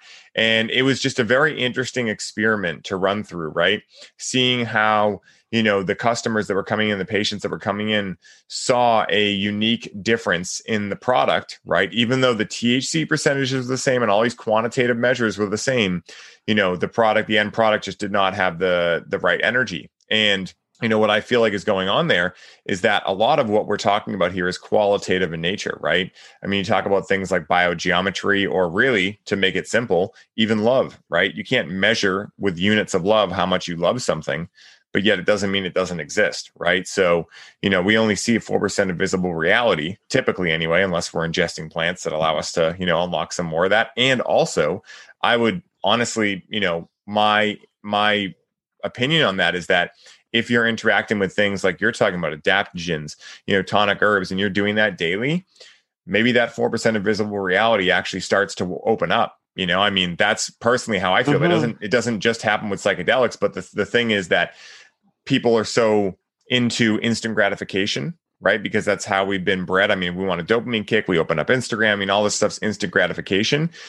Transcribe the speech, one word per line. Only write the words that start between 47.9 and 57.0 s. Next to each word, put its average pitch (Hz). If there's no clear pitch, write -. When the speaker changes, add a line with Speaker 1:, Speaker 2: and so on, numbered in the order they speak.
Speaker 1:
opinion 135
on 95
that 87
is 85
that 87
if 113
you're 117
interacting 110
with 95
things 101
like 90
you're 110
talking 101
about, 78
adaptogens, 85
you 101
know, 95
tonic 101
herbs, 101
and 95
you're 101
doing 101
that 107
daily, 113
maybe 107
that 117
four 120
percent 113
of 95